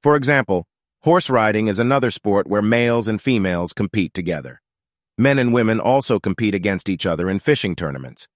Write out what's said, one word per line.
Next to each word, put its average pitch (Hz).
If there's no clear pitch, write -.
For 147
example, 131
horse 170
riding 110
is 101
another 127
sport 101
where 104
males 117
and 107
females 92
compete 95
together. 76
Men 139
and 120
women 110
also 123
compete 101
against 95
each 92
other 85
in 98
fishing 113
tournaments. 67